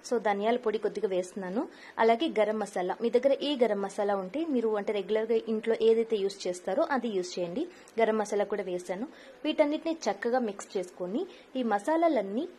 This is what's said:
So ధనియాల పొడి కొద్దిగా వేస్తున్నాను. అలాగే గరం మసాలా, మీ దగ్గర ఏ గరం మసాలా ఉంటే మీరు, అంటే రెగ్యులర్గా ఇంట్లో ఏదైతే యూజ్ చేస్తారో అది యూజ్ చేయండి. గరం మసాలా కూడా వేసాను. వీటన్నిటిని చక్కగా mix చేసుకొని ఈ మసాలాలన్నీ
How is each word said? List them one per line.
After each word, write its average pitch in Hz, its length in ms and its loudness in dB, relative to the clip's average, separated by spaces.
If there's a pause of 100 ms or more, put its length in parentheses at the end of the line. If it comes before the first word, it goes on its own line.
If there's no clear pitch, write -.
(120)
So 240 60 0
ధనియాల 208 400 2
పొడి 220 200 -2
కొద్దిగా 208 300 -2
వేస్తున్నాను. 190 600 -2 (320)
అలాగే 233 400 4
గరం 214 200 2
మసాలా, 190 420 -4
మీ 233 80 0
దగ్గర 247 320 4
ఏ 285 220 0
గరం 208 180 2
మసాలా 202 340 0
ఉంటే 196 300 -4
మీరు, 226 320 0
అంటే 202 160 -2
రెగ్యులర్గా 214 540 0
ఇంట్లో 220 340 0
ఏదైతే 226 340 4
యూజ్ 196 320 -2
చేస్తారో 190 440 0
అది 247 180 0
యూజ్ 185 300 -4
చేయండి. 185 280 -4 (320)
గరం 220 180 4
మసాలా 208 260 0
కూడా 202 200 -2
వేసాను. 185 440 -6 (380)
వీటన్నిటిని 302 520 2 (140)
చక్కగా 233 280 0
mix 208 380 -4
చేసుకొని 185 500 -4 (280)
ఈ 254 80 -2
మసాలాలన్నీ 247 960 2